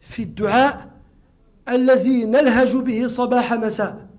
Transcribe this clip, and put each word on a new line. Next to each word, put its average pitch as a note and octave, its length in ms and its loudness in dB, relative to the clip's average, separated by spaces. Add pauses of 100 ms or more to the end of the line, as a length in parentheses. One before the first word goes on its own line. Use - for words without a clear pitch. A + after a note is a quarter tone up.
في - 220 -12
الدعاء G#3+ 640 -2 (800)
الذي B3+ 560 2
نلهج B3+ 500 2
به B3 320 -2
صباح A#3+ 460 -2
مساء A3 540 -6 (120)